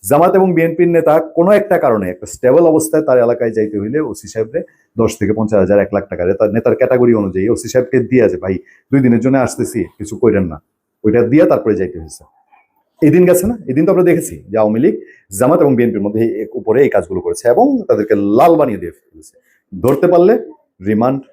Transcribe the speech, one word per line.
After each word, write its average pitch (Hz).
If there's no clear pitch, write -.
জামাত 170
এবং 190
বিএনপির 165
নেতা 160
কোনো 170
একটা 202
কারণে 110
একটা -
স্টেবল 151
অবস্থায় 156
তার 127
এলাকায় 117
যাইতে 107
হইলে 113
ওসি 120
সাহেবরে 113
দশ 113
থেকে 104
পঞ্চাশ 110
হাজার, 95
এক 98
লাখ 98
টাকা, 87
তার 107
নেতার 117
ক্যাটাগরি 123
অনুযায়ী 98
ওসি 110
সাহেবকে 127
দিয়া 120
যে, 90
"ভাই, 92
দুই 139
দিনের 120
জন্য 131
আসতেছি, 120
কিছু 104
কইরেন 101
না," 78
ওইটা 110
দিয়া 131
তারপরে 110
যাইতে 87
হয়েছে। 78
এই 151
দিন 180
গেছে 180
না? 233
এই 135
দিন 156
তো 196
আমরা 180
দেখেছি 170
যে 101
আওয়ামী 107
লীগ 185
জামাত 151
এবং 143
বিএনপির 113
মধ্যে 104
এই, 110
এক 107
উপরে 117
এই 139
কাজগুলো 95
করেছে 87
এবং 240
তাদেরকে 107
লাল 110
বানিয়ে 131
দিয়ে 87
ফেলেছে। -
ধরতে 139
পারলে 180
রিমান্ড, 120